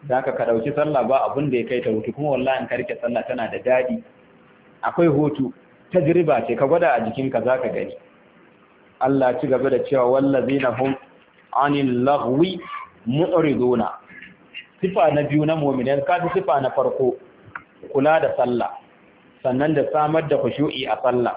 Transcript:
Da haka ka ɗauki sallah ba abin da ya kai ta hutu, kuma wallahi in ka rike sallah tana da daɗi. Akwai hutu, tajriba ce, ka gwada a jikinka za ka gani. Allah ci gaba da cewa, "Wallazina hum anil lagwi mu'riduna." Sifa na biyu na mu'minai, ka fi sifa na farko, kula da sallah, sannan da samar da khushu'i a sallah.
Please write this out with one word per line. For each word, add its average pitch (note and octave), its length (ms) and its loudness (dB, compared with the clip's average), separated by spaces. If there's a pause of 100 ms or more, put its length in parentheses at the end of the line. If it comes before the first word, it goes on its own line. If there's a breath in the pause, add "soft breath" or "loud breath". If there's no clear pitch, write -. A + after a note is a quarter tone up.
Da C3 120 -2
haka C3 180 -2
ka B2+ 100 -4
ɗauki A#2 320 0
sallah D3 320 0
ba C3 240 2
abin C#3+ 180 -2
da B2 80 0
ya A2+ 120 0
kai B2 100 -2
ta A#2 100 -4
hutu, A2 240 -2
kuma D3 220 -4
wallahi B2+ 280 -2
in A#2 40 -10
ka B2 80 -4
rike A#2+ 240 -6
sallah A#2 280 -2
tana B2 200 -4
da F#2+ 160 -8
daɗi. B2 400 0 (800)
Akwai E3+ 240 2
hutu, C#3+ 460 0 (400)
tajriba D#3 520 2
ce, A#2+ 100 -2
ka C3+ 120 2
gwada E3 240 4
a A#2+ 80 2
jikinka A#2+ 460 -2
za B2+ 180 2
ka - 80 -2
gani. G2 240 -6 (1040)
Allah C3 400 2
ci D3+ 60 -2
gaba C3 240 2
da B2+ 160 2
cewa, B2+ 240 2
"Wallazina C3+ 680 2
hum C3+ 200 0 (580)
anil C3+ 480 2
lagwi C#3 580 2 (460 loud breath)
mu'riduna." B2+ 880 2 (880 loud breath)
Sifa F#3 320 2
na D3 80 2
biyu D3 240 2
na D#3+ 100 2
mu'minai, C#3 480 0
ka F3+ 180 0
fi F3 180 -2
sifa D#3+ 220 0
na - 100 -2
farko, B2+ 420 0 (800)
kula D3+ 280 4
da C#3+ 140 0
sallah, B2 380 -2 (680)
sannan C#3+ 320 0
da C3+ 80 2 (100)
samar D3+ 340 2
da C#3+ 100 2
khushu'i B2+ 520 -2
a A2 140 -2
sallah. B2 340 0